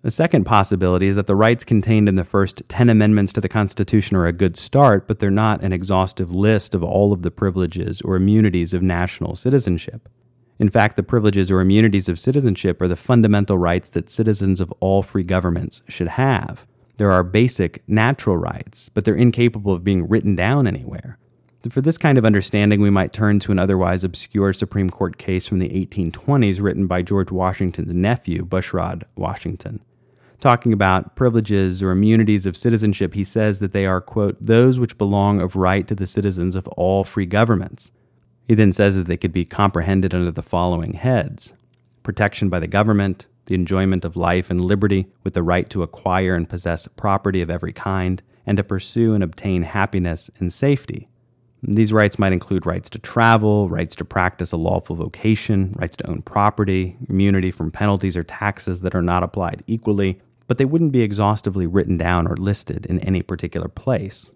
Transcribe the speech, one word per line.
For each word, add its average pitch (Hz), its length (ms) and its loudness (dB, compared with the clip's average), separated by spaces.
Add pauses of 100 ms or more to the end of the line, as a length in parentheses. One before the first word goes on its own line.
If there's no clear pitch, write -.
The 120 100 -4
second 160 340 2
possibility 95 640 2
is 98 100 2
that 98 100 -2
the 101 80 2
rights 113 300 4
contained 107 420 2
in 95 80 2
the 95 80 0
first 98 460 0
ten 120 200 4
amendments 107 440 4
to 104 80 -2
the 95 80 -4
Constitution 101 640 0
are 85 120 2
a 85 40 0
good 87 240 0
start, 127 540 4
but 104 100 -2
they're 101 100 0
not 104 320 0
an 95 120 -2
exhaustive 92 600 -2
list 104 400 2
of 92 80 0
all 101 300 2
of 90 100 -2
the 87 100 -4
privileges 92 720 -4
or 95 140 -2
immunities 95 580 2
of 87 80 -2
national 90 540 -2
citizenship. 117 720 -2 (500)
In 104 120 2
fact, 107 260 2
the - 80 -2
privileges 98 480 2
or 92 80 4
immunities 98 480 4
of 87 100 -2
citizenship 117 640 0
are 90 60 0
the 87 80 0
fundamental 104 640 4
rights 87 320 0
that - 200 -6
citizens 98 520 0
of 85 180 -4
all 95 240 2
free 95 200 -4
governments 87 680 -2
should 85 200 -6
have. - 560 -2 (300)
There 101 160 2
are 92 120 6
basic 95 640 0
natural 110 500 0
rights, - 500 -8
but 104 160 -4
they're 104 120 2
incapable 113 580 2
of 87 100 -4
being 92 240 0
written 104 260 0
down 117 320 0
anywhere. - 520 -8 (520)
For 135 120 -2
this 160 160 0
kind 143 200 4
of 113 60 4
understanding, 104 560 2
we 104 100 4
might 98 220 2
turn 104 280 2
to 107 120 -4
an 95 80 2
otherwise 92 460 0
obscure 98 480 -2
Supreme 95 360 -2
Court 87 280 -6
case 92 280 -4
from 95 140 -2
the 90 160 -4
eighteen 92 340 -4
twenties 104 520 0
written 98 260 0
by 90 140 -2
George 95 320 -2
Washington's 92 600 -4
nephew, 90 520 -2
Bushrod 90 580 -6 (140)
Washington. - 640 -8 (600)
Talking 120 300 4
about 95 460 0
privileges 101 680 0
or 92 80 0
immunities 104 540 4
of 92 100 -4
citizenship, 104 580 0
he 98 120 -4
says 107 340 -2
that 98 140 -4
they 98 120 0
are, 95 140 0
quote, 101 400 -4
"those 120 400 4
which 120 180 -4
belong 101 440 2
of 92 160 -4
right 95 320 2
to 110 60 -4
the 95 120 -6
citizens 92 480 -2
of 92 140 -6
all 95 340 0
free 98 220 -4
governments." 101 640 -2 (560)
He 113 80 4
then 104 160 6
says 101 240 4
that 92 100 -4
they 85 120 -4
could 82 160 -4
be 87 100 -2
comprehended 95 720 0
under 87 160 -2
the 78 100 -8
following 87 520 -2
heads: - 580 -4 (520)
protection 101 440 -2
by 87 140 -2
the 82 60 -6
government, 101 600 0 (200)
the - 80 -2
enjoyment 95 500 0
of 87 100 -8
life 90 340 0
and 90 140 -2
liberty, 98 440 0 (180)
with 95 80 -6
the 87 100 -2
right 87 280 0
to 92 120 -4
acquire 92 520 -2
and 85 120 -2
possess 87 480 -6
property 98 460 -2
of 82 80 -4
every 87 240 -8
kind, 92 500 -4 (220)
and 104 120 0
to 101 60 -2
pursue 110 500 -2
and 101 120 0
obtain 90 380 -4
happiness 90 760 -4
and 87 140 -4
safety. - 560 -4 (520)
These 107 300 2
rights 107 260 2
might 98 140 0
include 90 340 -4
rights 90 260 -6
to - 80 -12
travel, 107 680 2
rights 85 300 -4
to 85 80 -8
practice - 480 -4
a 87 40 -4
lawful 87 380 -2
vocation, 98 840 -2
rights - 200 -8
to - 120 -10
own 85 120 -6
property, 98 760 -2 (140)
immunity 95 420 2
from 80 200 -6
penalties 98 440 -2
or 85 80 -4
taxes 98 560 -6
that 90 160 -6
are 90 60 0
not 87 220 0
applied 85 440 -6
equally, 101 540 -2 (260)
but 123 100 0
they 135 80 2
wouldn't 156 280 0
be 127 80 4
exhaustively 101 680 0
written 90 300 0
down 85 280 0
or 76 100 -2
listed 98 520 -6
in 90 140 -2
any 92 200 -2
particular 85 460 -8
place. 107 680 -6